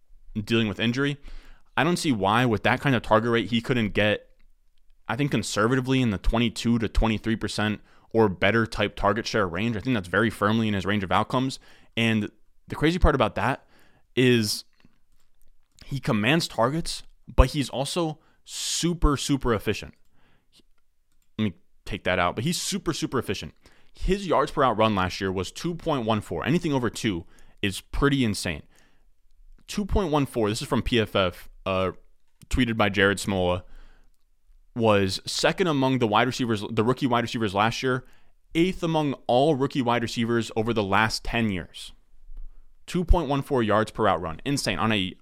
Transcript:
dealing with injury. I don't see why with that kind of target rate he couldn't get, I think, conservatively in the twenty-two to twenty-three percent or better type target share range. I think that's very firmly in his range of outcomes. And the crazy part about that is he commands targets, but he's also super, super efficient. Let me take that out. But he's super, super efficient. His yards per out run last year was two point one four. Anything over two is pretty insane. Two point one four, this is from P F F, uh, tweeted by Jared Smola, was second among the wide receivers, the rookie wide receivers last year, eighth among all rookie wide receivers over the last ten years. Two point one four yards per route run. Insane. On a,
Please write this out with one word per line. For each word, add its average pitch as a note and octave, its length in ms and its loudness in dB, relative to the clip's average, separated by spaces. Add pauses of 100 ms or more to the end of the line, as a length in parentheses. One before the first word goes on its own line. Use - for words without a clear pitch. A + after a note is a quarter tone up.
(360)
dealing A2+ 320 0
with G2 120 -4
injury. C#3 380 -2 (580)
I A#2+ 80 2
don't F3 140 2
see E3 140 0
why G#2+ 340 2
with A2 180 0
that A#2+ 160 2
kind C#3 160 2
of G#2+ 60 0
target A2 300 2
rate A#2 180 0
he A#2 120 2
couldn't A#2 280 0
get, G#2 400 0 (760)
I A2+ 80 -4
think, C#3+ 160 0
conservatively B2+ 720 2
in A#2+ 100 2
the F#2 60 -2
twenty-two A#2 640 0
to G#2+ 80 -2
twenty-three A2 480 0
percent G#2+ 460 -4 (300)
or A2 180 6
better G#2 360 2
type G#2+ 300 -2
target G#2 300 0
share G#2 220 0
range. G#2 280 -4
I G2 40 -6
think B2 160 -2
that's F2+ 120 -4
very G#2 220 2
firmly A2 380 2
in G#2+ 60 0
his F#2 120 -2
range G2+ 180 0
of F2 80 -4
outcomes. B2+ 480 0 (360)
And A2+ 340 0 (380)
the - 80 -10
crazy E3 240 0
part D#3 160 6
about B2+ 200 0
that A2 300 -2 (500)
is A#2+ 480 2 (1200)
he C3+ 140 -8
commands C3 480 0
targets, C#3 560 -2 (240)
but - 220 0
he's C3+ 200 -2
also D#3 500 -4 (240)
super, D#3+ 720 0
super B2+ 360 0
efficient. - 400 -4 (1400)
Let A2 80 0
me F#2+ 80 -2 (300)
take - 220 -8
that F#2 120 2
out. F2 180 0
But A#2 100 -4
he's E3+ 160 -4
super, - 320 -6
super C#3 260 -4
efficient. F#2 340 -8 (400)
His G3+ 320 -2
yards C#3+ 260 0
per D3+ 120 0
out A#2 140 2
run A2 180 4
last F#2 240 -2
year F#2+ 120 -2
was F#2 200 -4
two E3+ 240 -8
point C#3+ 300 -4
one G#2+ 160 0
four. - 240 -6
Anything E3 260 0
over B2 180 0
two F2+ 360 -4 (360)
is G2 200 -4
pretty C#3 420 0
insane. F#2+ 400 -4 (1040)
Two - 160 -6
point G3 280 0
one D3 140 2
four, A2+ 220 0
this G#2 140 -2
is D3 60 -10
from B2 140 0
P A#2 180 2
F G#2+ 140 -2
F, F#2 360 0 (160)
uh, F#2 260 0 (580)
tweeted A#2 280 0
by G#2+ 100 4
Jared G2 300 4
Smola, F#2 460 0 (1120)
was G2+ 480 2
second E3 420 0
among C3+ 320 2
the A#2+ 80 2
wide A2 200 4
receivers, A#2 420 -2
the A2+ 160 0
rookie B2+ 220 0
wide A#2 180 2
receivers A2 280 -4
last G#2+ 300 0
year, B2+ 220 -2 (500)
eighth F3+ 260 0
among D#3 320 0 (140)
all C#3 280 4
rookie C3+ 260 -2
wide A#2+ 220 0
receivers A#2 520 -2
over A2+ 160 0
the G#2+ 120 0
last G#2 420 0
ten A2+ 260 -2
years. - 400 -10 (960)
Two F3 180 -2
point E3 240 4
one C#3+ 120 0
four C3+ 220 0
yards G#2+ 280 2
per A2+ 140 -2
route F2 160 2
run. D#2+ 220 -8
Insane. B2+ 360 -2
On A2 120 0
a, F#2+ 300 -2